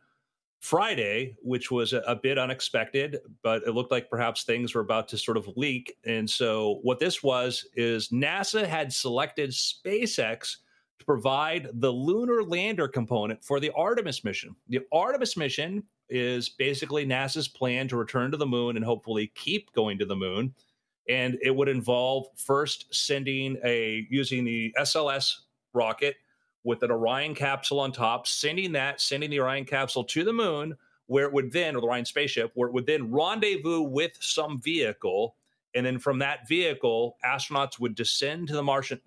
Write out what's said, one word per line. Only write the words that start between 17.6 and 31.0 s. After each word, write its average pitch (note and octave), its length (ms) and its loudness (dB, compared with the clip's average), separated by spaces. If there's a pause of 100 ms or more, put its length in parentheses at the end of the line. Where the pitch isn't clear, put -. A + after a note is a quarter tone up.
to B2+ 100 -2
return B2 340 0
to D#3 60 -2
the D3 80 0
moon A#2+ 300 0
and A2 100 -2
hopefully A2 500 0
keep - 380 -4
going G#2+ 260 2
to G2+ 60 0
the F#2+ 100 -2
moon. F#2+ 380 -2 (560)
And B2+ 320 0
it C3 120 4
would C#3 140 2
involve C3 600 2 (100)
first C#3+ 480 0 (100)
sending C3+ 680 -2
a, A2+ 440 0
using B2+ 360 0
the A2+ 320 -2
S C#3 180 2
L D3+ 140 2
S C3+ 320 -2 (320)
rocket B2 420 2 (480)
with A#2 180 0
an A#2+ 100 4
Orion C3 440 0
capsule C#3 460 0
on C3+ 100 0
top, B2 340 0
sending E3+ 460 -2
that, C#3 300 -2
sending D3 280 -2
the C#3+ 120 0
Orion C3+ 240 0
capsule C3+ 400 -2
to D#3+ 180 0
the G#3+ 80 0
moon, D#3+ 460 -2 (300)